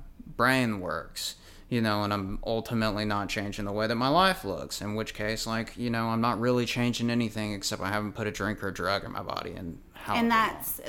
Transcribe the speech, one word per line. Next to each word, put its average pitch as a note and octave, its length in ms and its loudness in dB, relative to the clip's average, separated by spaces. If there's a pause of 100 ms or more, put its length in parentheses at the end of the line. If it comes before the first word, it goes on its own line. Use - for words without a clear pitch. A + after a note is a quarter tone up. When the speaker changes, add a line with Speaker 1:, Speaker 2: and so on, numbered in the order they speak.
(380)
Speaker 1:
brain A#2+ 440 4
works, - 540 -6 (340)
you A#2+ 120 2
know, G#2 220 2
and G2+ 100 0
I'm G2 320 -2
ultimately A2 600 0
not G2+ 240 0
changing G#2 340 -4
the G2+ 80 -4
way G#2+ 160 0
that A#2+ 80 2
my B2+ 140 2
life F#3 340 4
looks, E2+ 380 -4
in G#2 140 -2
which A2 180 -2
case, G#2+ 340 -2
like, A2+ 300 -2
you A#2+ 120 -2
know, A#2 200 0
I'm A2+ 100 2
not A2+ 220 4
really B2 240 4
changing A#2+ 440 2
anything A2 440 0
except G2+ 280 -4
I F#2+ 60 0
haven't G#2 260 0
put G#2+ 140 -2
a G#2 40 -2
drink G2+ 300 -2
or G2 60 -2
a F2+ 60 -2
drug F#2 320 0
in - 80 -8
my G2+ 100 -6
body - 280 -4
in F#2+ 280 -8 (140)
how - 220 -2
Speaker 2:
And A#3 120 4
Speaker 1:
long. A3+ 100 6
Speaker 2:
that's, - 520 0